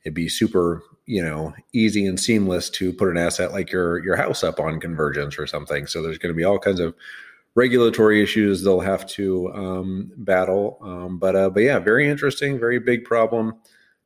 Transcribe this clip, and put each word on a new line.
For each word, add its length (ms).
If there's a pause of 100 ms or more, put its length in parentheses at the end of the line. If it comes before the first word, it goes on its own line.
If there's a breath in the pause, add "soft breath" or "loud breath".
it'd 120
be 140
super, 540 (240)
you 160
know, 320 (180)
easy 340
and 120
seamless 520
to 220
put 160
an 80
asset 360
like 180
your, 320
your 140
house 260
up 160
on 220
Convergence 580
or 80
something. 400
So 160
there's 160
gonna 160
be 80
all 160
kinds 220
of 120 (600 loud breath)
regulatory 680
issues 440
they'll 160
have 300
to, 420
um, 640
battle. 680
Um, 380
but, 160
uh, 140
but 120
yeah, 160
very 300
interesting, 500
very 220
big 240
problem. 500 (520 soft breath)